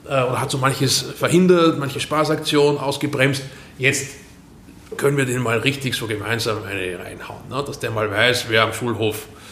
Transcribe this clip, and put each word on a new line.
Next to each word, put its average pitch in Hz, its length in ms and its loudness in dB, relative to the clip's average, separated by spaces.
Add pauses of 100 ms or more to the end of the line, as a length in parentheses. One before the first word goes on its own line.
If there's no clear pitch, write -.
äh, 139 60 -2
oder 127 260 0
hat 131 100 -4
so 139 80 -2
manches 131 440 2
verhindert, 165 760 4
manche 135 220 -4
Spaßaktion 151 800 2
ausgebremst. 139 680 0 (340)
Jetzt 135 300 0 (880)
können 143 200 2
wir 135 100 2
den 123 160 -2
mal 113 160 0
richtig 131 360 -2
so 110 140 -6
gemeinsam 107 500 -2 (100)
eine 92 300 -6
reinhauen, - 500 -14
ne? 131 160 -4
Dass - 140 -8
der 113 140 -6
mal 107 180 -2
weiß, 120 380 2
wer 113 160 4
am - 80 0
Schulhof 110 560 -2 (240)